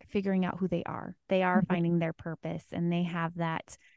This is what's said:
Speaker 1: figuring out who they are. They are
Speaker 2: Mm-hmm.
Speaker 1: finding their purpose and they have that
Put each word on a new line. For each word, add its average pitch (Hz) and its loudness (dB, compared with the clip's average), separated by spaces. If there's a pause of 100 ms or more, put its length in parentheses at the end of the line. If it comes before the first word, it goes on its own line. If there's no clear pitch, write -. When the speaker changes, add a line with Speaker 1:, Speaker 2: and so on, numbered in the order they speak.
Speaker 1:
figuring 190 2
out 175 -2
who 190 0
they 170 -2
are. - -8 (120)
They 185 4
are 180 4
Speaker 2:
Mm-hmm. 180 2
Speaker 1:
finding 170 2
their 165 0
purpose 165 -8
and 170 0
they 175 2
have 170 -2
that 165 -4 (200)